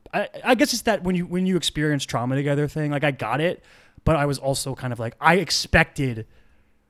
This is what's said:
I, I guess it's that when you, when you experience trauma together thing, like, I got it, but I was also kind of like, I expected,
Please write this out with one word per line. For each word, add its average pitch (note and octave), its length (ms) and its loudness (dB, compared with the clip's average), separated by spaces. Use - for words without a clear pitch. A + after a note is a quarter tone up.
I, G3+ 140 -2
I B3 100 4
guess B3+ 180 2
it's A#3 100 -4
that G#3 200 0
when F3+ 140 0
you, F3 100 -2
when F#3 180 -2
you F#3 120 2
experience D3+ 480 0
trauma B2+ 320 -2
together C#3+ 320 0
thing, D3 240 -4
like, C#3+ 120 -2
I D3 60 4
got A#2+ 300 -4
it, F3 240 -2
but D3+ 120 4
I C#3+ 100 2
was C#3 120 -2
also C3+ 380 -4
kind B2+ 160 -8
of A2+ 80 -8
like, A#2 200 -6
I E3 180 6
expected, C3+ 840 0